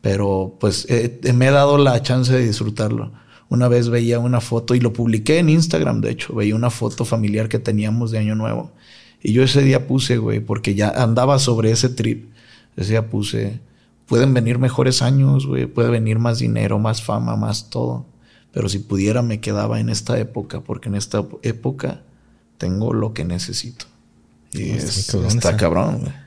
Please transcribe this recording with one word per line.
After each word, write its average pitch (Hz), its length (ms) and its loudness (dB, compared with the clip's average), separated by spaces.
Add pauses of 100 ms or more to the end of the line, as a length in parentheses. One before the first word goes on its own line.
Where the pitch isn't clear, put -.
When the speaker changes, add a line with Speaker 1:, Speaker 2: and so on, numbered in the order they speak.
Speaker 1:
Pero, 98 580 -2
pues, - 300 -2
eh, 120 300 0 (140)
me 127 140 4
he 135 40 4
dado 143 280 6
la 131 240 4
chance 127 280 2
de 127 140 4
disfrutarlo. 110 680 -2 (380)
Una 123 180 2
vez 120 220 4
veía 117 300 2
una 123 220 2
foto, 117 340 0
y 123 40 4
lo 120 140 2
publiqué 117 460 2
en 165 100 4
Instagram, 160 520 2
de 113 100 -2
hecho, - 240 -10
veía 107 200 0
una 120 140 2
foto 117 360 -4
familiar 110 440 0
que 113 100 -2
teníamos 110 520 -2
de 110 80 -2
Año 107 160 0
Nuevo. 110 360 -4 (520)
Y 107 100 0
yo 123 100 6
ese 139 200 4
día 135 240 2
puse, 127 300 0
güey, 110 220 -2
porque 107 360 -2
ya 104 140 2
andaba 127 500 2
sobre 113 320 2
ese 120 180 2
trip. 117 400 -4 (460)
Ese 92 160 -4
día 110 180 0
puse, 107 500 -4 (460)
"Pueden 131 280 4
venir 120 260 2
mejores 131 420 2
años, 135 460 4
güey, 131 180 -2
puede 120 240 0
venir 110 300 0
más 117 200 0
dinero, 110 380 0
más 110 240 -2
fama, 113 340 -4
más 107 360 -4
todo. 123 340 -6 (460)
Pero 95 180 -4
si 98 100 -4
pudiera, 104 440 0
me 113 160 -2
quedaba 107 400 -2
en 113 100 -2
esta 117 300 -4
época, - 420 -8
porque - 280 -10
en 101 60 -4
esta 101 280 -4 (180)
época 123 600 -6 (580)
tengo 101 340 -2
lo 110 200 -2
que 143 120 -8
necesito". - 600 -8 (680)
Y - 180 -6
Speaker 2:
Está 107 280 -4
Speaker 1:
es, 98 120 -6
Speaker 2:
cabrón 90 180 -2
Speaker 1:
está 110 200 2
Speaker 2:
esa, 104 80 0
Speaker 1:
cabrón, 87 440 0
güey. - 120 -6 (140)